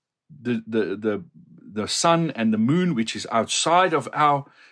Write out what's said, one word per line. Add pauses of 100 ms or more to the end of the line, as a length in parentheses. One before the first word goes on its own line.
(300)
the,
the,
the, (420)
the
sun
and
the
moon,
which
is
outside
of
our (260)